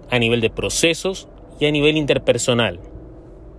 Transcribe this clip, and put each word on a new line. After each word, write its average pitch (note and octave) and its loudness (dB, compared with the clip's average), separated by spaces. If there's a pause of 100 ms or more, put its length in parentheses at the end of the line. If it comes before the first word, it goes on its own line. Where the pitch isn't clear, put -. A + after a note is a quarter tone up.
a B2 0
nivel A#2 2
de A2 2
procesos E3+ -2 (300)
y D3 0
a D3+ 2
nivel D3+ 2
interpersonal. B2 0 (760)